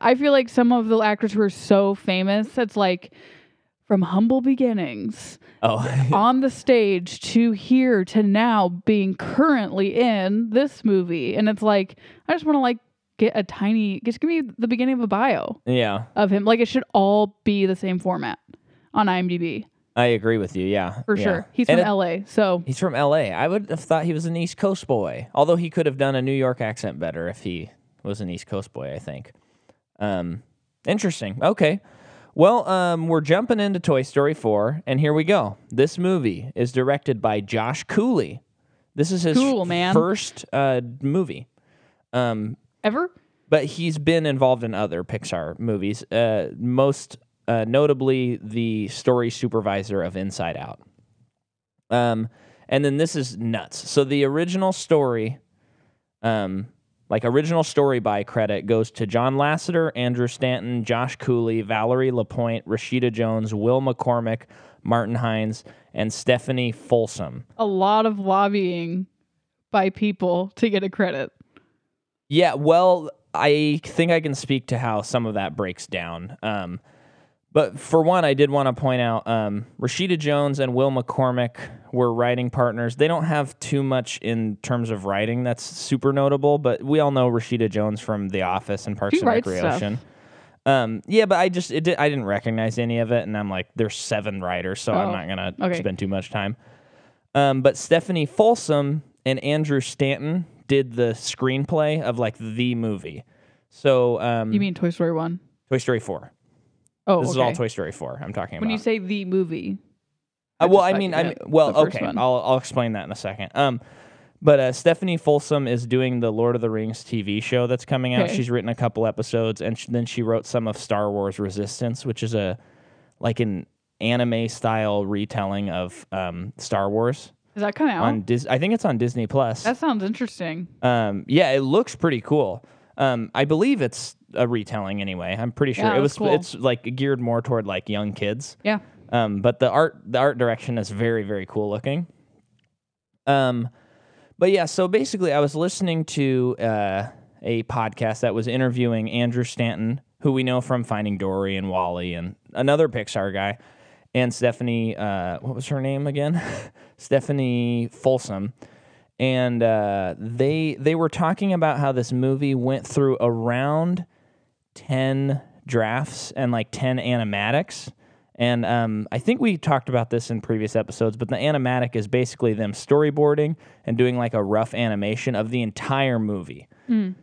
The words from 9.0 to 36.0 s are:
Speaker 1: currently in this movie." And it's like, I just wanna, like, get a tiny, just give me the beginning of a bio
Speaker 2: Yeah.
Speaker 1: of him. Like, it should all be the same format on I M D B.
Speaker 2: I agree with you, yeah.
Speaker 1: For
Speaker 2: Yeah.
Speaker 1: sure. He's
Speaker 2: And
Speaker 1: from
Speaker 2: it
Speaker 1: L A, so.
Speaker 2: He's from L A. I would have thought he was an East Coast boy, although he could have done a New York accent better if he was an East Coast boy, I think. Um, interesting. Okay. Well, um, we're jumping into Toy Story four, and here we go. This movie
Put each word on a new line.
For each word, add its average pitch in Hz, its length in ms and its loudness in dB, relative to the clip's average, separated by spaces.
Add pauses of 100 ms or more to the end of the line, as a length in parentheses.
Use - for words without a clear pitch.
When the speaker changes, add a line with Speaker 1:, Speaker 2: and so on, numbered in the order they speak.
Speaker 1:
currently 220 840 2
in 214 500 2
this 269 340 0
movie." 180 520 2
And 214 120 2
it's 214 140 -2
like, 202 340 2 (300)
I - 60 0
just 320 120 -2
wanna, 294 160 2
like, 247 180 0 (400)
get 220 180 4
a 208 80 0
tiny, 208 600 -2
just 233 140 -4
give 302 100 -2
me 330 140 0 (160)
the 233 80 0
beginning 254 280 0
of 247 60 0
a 233 60 0
bio 214 600 0
Speaker 2:
Yeah. 117 380 2 (120)
Speaker 1:
of 202 140 4
him. 202 140 2
Like, 226 140 6
it 233 80 4
should 254 160 0 (100)
all 202 520 4
be 202 220 4
the 190 100 0
same 185 240 -2
format 165 400 -4 (540)
on 208 140 4
I 185 100 2
M 180 100 0
D 175 100 -2
B. 170 280 -4 (280)
Speaker 2:
I 120 120 6
agree 113 320 2
with 95 180 -4
you, 92 100 0
yeah. 98 360 0
Speaker 1:
For 214 140 0
Speaker 2:
Yeah. 202 60 0
Speaker 1:
sure. 190 300 0
He's 240 160 0
Speaker 2:
And 165 100 6
Speaker 1:
from 180 80 4
Speaker 2:
it - 20 2
Speaker 1:
L 196 140 2
A, 175 240 -2
so. 185 400 2
Speaker 2:
He's - 140 -4
from 175 160 0
L 143 180 4
A. 131 160 2
I 95 160 0
would 202 240 -2
have 160 100 -2
thought 160 260 0
he 170 80 0
was 156 100 -2
an 170 120 -4
East 170 200 -4
Coast 196 320 -2
boy, 101 460 -2
although 151 220 4
he 170 140 -2
could 165 160 0
have 135 120 0
done 135 180 0
a 127 60 0
New 135 100 -2
York 131 300 0
accent 107 360 -6
better 82 300 -4
if 101 140 -10
he 87 280 -8 (320)
was 101 200 -6
an 92 80 -6
East 87 180 -10
Coast 98 240 -8
boy, 67 200 -10
I 71 60 -10
think. - 320 -14 (720)
Um, 92 420 -4 (440)
interesting. 160 560 -2
Okay. 170 380 2 (540)
Well, 208 320 6
um, 175 400 0
we're 165 140 2
jumping 208 400 2
into 202 180 0
Toy 147 240 2
Story 143 320 2
four, 113 520 0
and 135 120 0
here 151 140 4
we 156 120 2
go. 156 340 0 (120)
This 135 280 2
movie 139 580 0